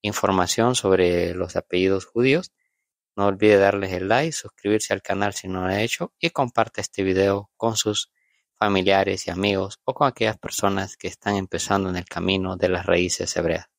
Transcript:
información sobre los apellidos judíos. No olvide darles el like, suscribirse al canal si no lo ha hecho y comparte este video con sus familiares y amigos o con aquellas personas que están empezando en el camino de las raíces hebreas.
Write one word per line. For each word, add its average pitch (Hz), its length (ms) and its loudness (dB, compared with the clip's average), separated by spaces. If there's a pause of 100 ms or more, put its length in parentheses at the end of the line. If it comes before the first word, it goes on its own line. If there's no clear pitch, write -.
información 104 720 2
sobre 87 580 2
los 90 220 -6
apellidos 92 500 0
judíos. 135 460 0 (640)
No 101 100 2
olvide 101 300 6
darles 98 360 2
el 92 160 -4
like, 139 240 2
suscribirse - 600 -4
al 98 100 -4
canal 101 320 -2
si - 140 -10
no 92 140 -4
lo 90 40 -2
ha 98 160 0
hecho - 380 -6
y 165 100 -2
comparte 117 500 -2
este - 220 -6
video 98 540 2
con 113 200 -2
sus - 360 -4 (440)
familiares 98 720 2
y - 40 -6
amigos 95 540 -2
o 131 100 -4
con 147 120 2
aquellas 113 320 -2
personas 98 580 -4
que - 120 -10
están - 260 -4
empezando 95 540 -2
en 92 80 -4
el 87 80 -6
camino 92 520 -2
de 92 120 0
las 90 180 -2
raíces 90 500 0
hebreas. 82 300 -2 (120)